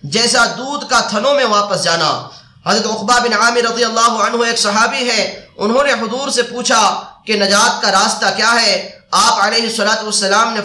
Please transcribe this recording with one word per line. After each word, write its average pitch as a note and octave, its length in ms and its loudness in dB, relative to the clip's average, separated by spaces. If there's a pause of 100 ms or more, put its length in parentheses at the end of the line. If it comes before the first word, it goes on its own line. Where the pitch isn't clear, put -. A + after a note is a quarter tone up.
جیسا A#3 420 0
دودھ C4+ 440 -6
کا A#3+ 100 2
تھنوں A3 340 0
میں C4+ 120 2
واپس G3+ 380 0
جانا۔ D#3+ 460 -2 (360)
حضرت G#3 200 0
عقبہ G#3+ 340 0
بن A#3+ 140 0
عامر A#3 400 2
رضی A#3 100 0
اللہ A3+ 260 2
عنہ A3+ 340 0
ایک A#3 160 0
صحابی A#3+ 500 0
ہے، G#3 360 -4 (120)
انہوں A#3 260 0
نے C#4 100 2
حضور A#3 360 -4
سے A#3+ 140 0
پوچھا A3+ 600 0 (220)
کہ A3 80 -4
نجات G#3 480 2
کا G#3 100 0
راستہ A3 340 0 (100)
کیا A3+ 260 2
ہے؟ G3 280 -2 (220)
آپ F#3+ 300 2
علیہ A3+ 220 0
الصلوۃ G#3+ 400 -2
والسلام G#3 500 0
نے G#3+ 120 -4